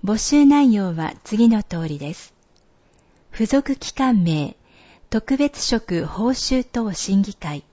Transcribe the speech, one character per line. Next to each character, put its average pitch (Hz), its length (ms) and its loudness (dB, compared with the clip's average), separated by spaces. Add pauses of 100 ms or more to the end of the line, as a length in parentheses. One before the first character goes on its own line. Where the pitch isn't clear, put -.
募 214 140 0
集 294 260 4
内 277 300 6
容 190 200 -2
は 160 200 -4 (100)
次 226 240 2
の 214 140 2
通 165 260 -6
り 147 100 -8
で 147 140 -10
す。 - 220 -18 (960)
付 220 140 -2
属 277 280 0
機 - 200 -12
関 247 280 2
名、 156 320 -2 (540)
特 262 300 -2
別 285 240 -2
職 185 420 -2
報 196 220 -4
酬 254 360 -2
等 226 300 -6
審 196 300 0
議 202 120 -4
会。 147 380 -10